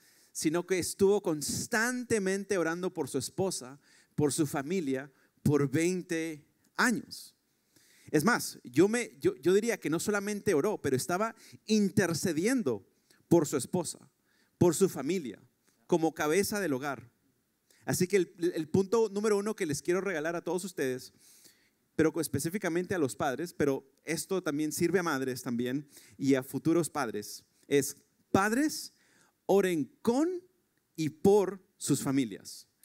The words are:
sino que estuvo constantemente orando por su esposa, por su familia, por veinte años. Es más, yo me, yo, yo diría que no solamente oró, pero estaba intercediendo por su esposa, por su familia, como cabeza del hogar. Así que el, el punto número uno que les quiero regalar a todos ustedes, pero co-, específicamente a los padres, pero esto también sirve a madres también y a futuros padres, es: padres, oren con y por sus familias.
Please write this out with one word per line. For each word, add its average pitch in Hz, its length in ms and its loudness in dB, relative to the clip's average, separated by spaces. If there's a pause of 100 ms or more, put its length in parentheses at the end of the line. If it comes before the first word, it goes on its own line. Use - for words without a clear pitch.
(320)
sino 170 340 -2
que 185 120 0
estuvo 196 440 2
constantemente 208 1300 -2
orando 175 360 -2
por 147 160 -6
su 135 100 -4
esposa, 147 600 -6 (360)
por 147 180 0
su 160 140 0
familia, 143 680 -4 (300)
por 143 280 2
veinte 160 760 -2 (300)
años. - 600 -2 (760)
Es 151 140 4
más, 214 400 0
yo 143 240 4
me, 226 320 -4
yo, 165 160 0
yo 160 160 2
diría 220 260 4
que 147 120 -4
no 165 100 0
solamente 202 540 -2
oró, 160 260 0
pero 135 160 0
estaba 190 400 -2 (300)
intercediendo 185 1200 0 (400)
por 165 180 6
su 147 120 -2
esposa, - 520 -6 (460)
por 175 180 6
su 190 140 4
familia, 143 500 -4 (480)
como 160 280 2
cabeza 196 460 0
del 165 120 -2
hogar. 131 380 -6 (720)
Así 147 220 0
que 196 100 2
el, 175 180 0 (200)
el 160 140 -6
punto 196 400 2
número 208 300 0
uno 208 180 -4
que 190 100 -4
les 143 160 -4
quiero 180 180 0
regalar 170 360 -4
a 165 60 -8
todos 180 220 -4
ustedes, 131 480 -6 (840)
pero 160 160 4
co-, 165 80 -4
específicamente 170 760 -4
a 180 40 -2
los 139 180 0
padres, 147 360 -4
pero 139 380 0 (140)
esto 165 380 -4
también 156 300 -4
sirve 175 260 2
a 180 40 0
madres 131 400 -2
también 127 460 -2 (280)
y 135 180 2
a 131 80 2
futuros 160 480 0
padres, 107 540 -6 (240)
es: 139 280 2 (340)
padres, 226 640 0 (540)
oren 180 440 2 (120)
con 330 400 0 (540)
y 160 140 -2
por 196 500 4 (160)
sus 135 260 -2
familias. 131 640 -4 (160)